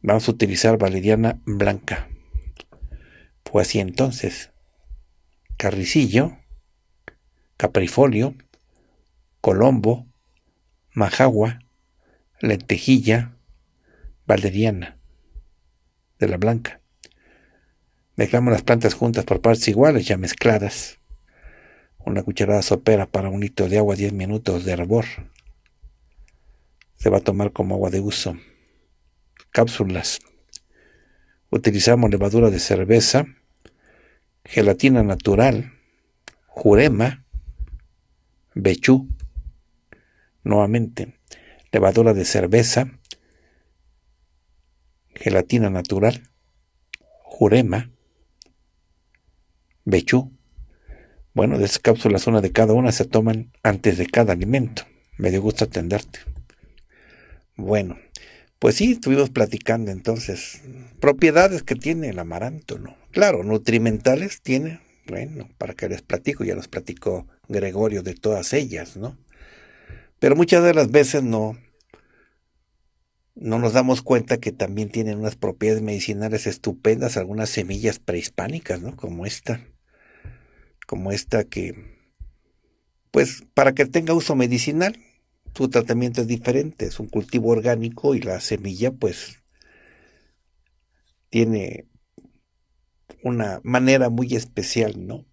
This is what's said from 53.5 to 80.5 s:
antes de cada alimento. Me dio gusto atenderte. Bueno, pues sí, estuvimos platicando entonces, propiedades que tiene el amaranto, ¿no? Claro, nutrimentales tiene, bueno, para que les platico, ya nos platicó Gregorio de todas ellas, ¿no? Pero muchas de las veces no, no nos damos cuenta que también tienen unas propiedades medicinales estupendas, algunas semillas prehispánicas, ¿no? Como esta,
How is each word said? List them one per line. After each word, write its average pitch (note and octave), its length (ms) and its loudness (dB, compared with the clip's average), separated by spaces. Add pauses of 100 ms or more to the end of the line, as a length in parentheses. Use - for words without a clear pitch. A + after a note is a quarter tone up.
antes G2 340 0
de F2+ 100 -2
cada A2 260 2
alimento. A2+ 500 -2 (340)
Me F#2 140 0
dio G2 100 0
gusto A2 240 0
atenderte. - 540 -6 (1400)
Bueno, G2+ 420 -4 (640)
pues A#2 160 4
sí, A#3 160 2
estuvimos C#3 380 2
platicando A2 600 -2
entonces, G2+ 720 -8 (380)
propiedades D#3+ 640 4
que B2+ 120 -4
tiene D3+ 340 -6
el F#2 100 -10
amaranto, F#2+ 580 -10
¿no? - 200 -18 (140)
Claro, F3 340 2
nutrimentales A2+ 960 0
tiene, D3+ 400 -4 (260)
bueno, C3 500 -12
para - 160 -10
que - 140 -8
les F2+ 140 -8
platico, - 420 -6
ya F#2 120 -4
nos - 120 -12
platicó - 580 -8 (220)
Gregorio G2 560 -4
de F2+ 120 -10
todas G#2 360 -4
ellas, G#2+ 460 -6
¿no? B2 200 -14 (1000)
Pero C3+ 160 4
muchas E3+ 300 4
de E3+ 80 6
las C#3 180 4
veces C#3+ 320 4
no, A2 340 -2 (1800)
no A2+ 260 -4
nos A#2 120 0
damos B2+ 300 2
cuenta A#2+ 400 0
que G#2+ 100 -6
también G2+ 380 -6
tienen G#2+ 300 -6
unas G#2+ 180 -6
propiedades G#2+ 440 -2
medicinales G#2 640 -6
estupendas, A2+ 720 -2
algunas G#2 340 -6
semillas G2 500 -4
prehispánicas, F#2 840 -8
¿no? E2+ 160 -12
Como E2+ 280 -12
esta, - 400 -8 (1200)